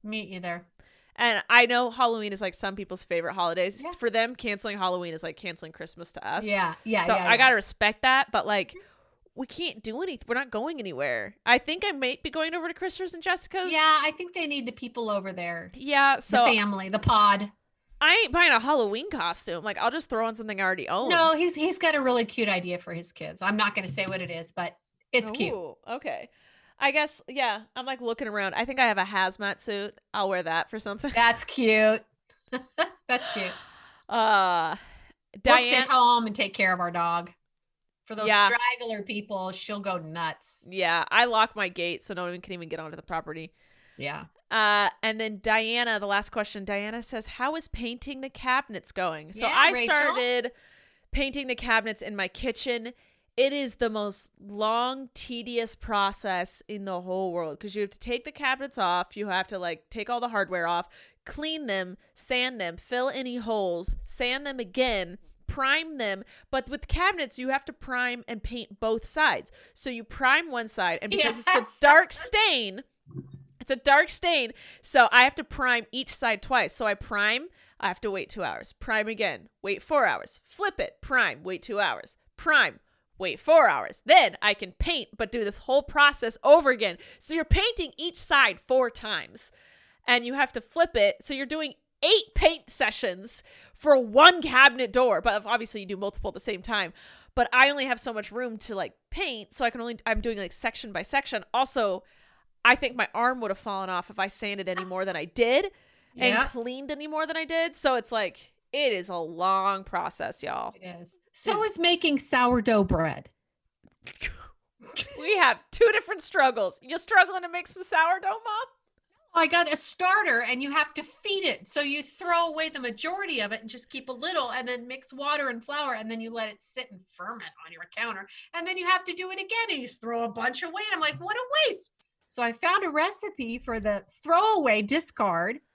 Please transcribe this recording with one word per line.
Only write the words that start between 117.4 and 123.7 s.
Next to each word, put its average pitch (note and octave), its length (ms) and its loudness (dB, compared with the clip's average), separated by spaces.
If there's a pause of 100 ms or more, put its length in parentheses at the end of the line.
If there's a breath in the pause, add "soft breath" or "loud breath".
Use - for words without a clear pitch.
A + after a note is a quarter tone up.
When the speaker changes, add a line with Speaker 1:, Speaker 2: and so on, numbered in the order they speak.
Speaker 2:
to F4 80 -10
make F4 180 -6
some F#4 160 -14
sourdough, F#4 440 2
Mom? A4 380 -6 (720)
Speaker 1:
I E4 120 4
got E4+ 240 2
a D#4 40 2
starter, F4+ 720 0
and B3 140 -2
you C#4 100 -6
have D4+ 220 0
to D4 100 -8
feed G4 420 -6
it. G#3 220 -2
So D4 140 -4
you C#4+ 220 -4
throw E4+ 440 0
away D#4+ 220 -4
the D#4 100 -10
majority D#4 600 -6
of G#3 120 -4
it A3 100 -8
and A3+ 80 -16
just - 200 -16